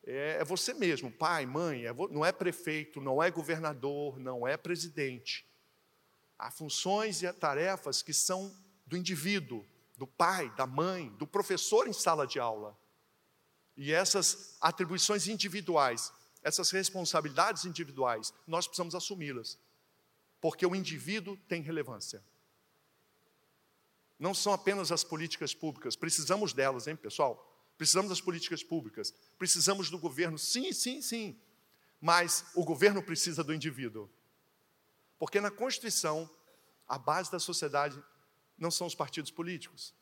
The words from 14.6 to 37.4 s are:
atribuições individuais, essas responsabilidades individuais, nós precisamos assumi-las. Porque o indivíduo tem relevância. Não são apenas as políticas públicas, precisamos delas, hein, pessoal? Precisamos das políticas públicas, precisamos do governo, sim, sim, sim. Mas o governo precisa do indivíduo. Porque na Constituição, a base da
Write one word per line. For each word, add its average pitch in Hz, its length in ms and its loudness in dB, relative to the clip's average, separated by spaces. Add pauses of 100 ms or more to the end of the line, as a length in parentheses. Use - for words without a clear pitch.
atribuições 180 640 2
individuais, 165 840 2 (300)
essas 156 280 2
responsabilidades 180 920 0
individuais, 135 720 -2 (120)
nós 165 200 -2
precisamos 175 280 -6
assumi-las. 151 640 -6 (800)
Porque 165 280 0
o 175 80 2
indivíduo 185 640 -6 (100)
tem 170 140 -2
relevância. 135 600 -8 (2000)
Não 185 160 0
são 202 180 2
apenas 190 400 2
as 160 100 2
políticas 160 520 -4
públicas, 135 420 -6
precisamos 165 560 0
delas, 135 340 2
hein, 156 80 -6
pessoal? - 580 -2 (240)
Precisamos 190 320 4
das 180 120 -2
políticas - 420 -4
públicas, 113 500 -6 (240)
precisamos 180 540 2
do 175 80 -6
governo, 156 400 -2
sim, 262 340 -2
sim, 254 300 -2
sim. 214 340 -6 (640)
Mas 170 440 4 (100)
o 180 100 4
governo 175 380 4
precisa 165 400 -2
do 147 100 -2
indivíduo. 123 560 -6 (1080)
Porque 196 220 2
na 202 100 0
Constituição, 190 800 -2 (580)
a 131 80 -2
base 156 360 -2
da 175 80 -4